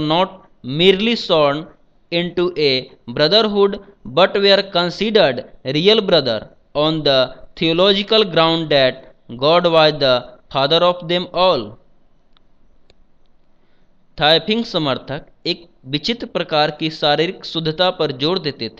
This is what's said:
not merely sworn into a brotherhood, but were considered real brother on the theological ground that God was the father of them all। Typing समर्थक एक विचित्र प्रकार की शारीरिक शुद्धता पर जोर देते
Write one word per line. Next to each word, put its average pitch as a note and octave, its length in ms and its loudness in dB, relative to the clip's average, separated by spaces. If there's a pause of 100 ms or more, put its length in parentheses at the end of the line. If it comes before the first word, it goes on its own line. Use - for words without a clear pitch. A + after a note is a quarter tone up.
not F3 200 0 (500)
merely F#3+ 380 2
sworn D#3 460 0 (500)
into F3 460 -2
a C3+ 320 0 (200)
brotherhood, G3+ 680 0 (300)
but F3 280 2
were G3 260 4 (140)
considered F3 680 0 (220)
real F3+ 340 2
brother C#3+ 400 0 (360)
on D#3 260 0
the C#3 180 4 (380)
theological G3+ 680 2
ground E3 460 0
that C3 320 2 (340)
God D#3+ 300 2
was D#3+ 260 4
the C3+ 280 0 (360)
father D3 260 2
of F3 260 0
them F3 260 -2
all। E3 300 0 (2500)
Typing E3 440 2
समर्थक C#3+ 600 -6 (200)
एक F3+ 220 -8 (180)
विचित्र D3 400 -6
प्रकार D#3+ 440 -2
की D#3 200 -6
शारीरिक D#3 540 -2
शुद्धता E3 460 -2
पर D#3 220 -4
जोर D3+ 260 -4
देते C3 420 -8